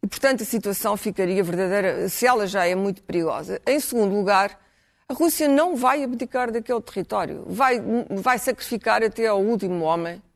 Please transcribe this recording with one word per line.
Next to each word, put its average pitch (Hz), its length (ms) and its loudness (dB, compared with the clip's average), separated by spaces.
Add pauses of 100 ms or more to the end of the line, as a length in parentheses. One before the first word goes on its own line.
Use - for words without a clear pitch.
E, 214 40 -4
portanto, 269 360 0
a 208 40 -6
situação 208 500 -2
ficaria 190 460 0
verdadeira, 185 680 0
se - 180 -2
ela 233 200 4
já 185 200 0
é 180 80 2
muito 190 280 -2
perigosa. 165 640 -2
Em 285 140 2
segundo 208 340 0
lugar, 202 440 2 (500)
a 262 60 -6
Rússia 311 340 2
não 302 280 4
vai 254 280 2
abdicar 247 480 -4
daquele 233 280 -2
território. 175 680 -6
Vai, 240 340 2 (280)
vai 226 280 0
sacrificar 220 640 -2
até 226 240 0
ao 202 140 2
último 190 440 0
homem 170 360 -2 (160)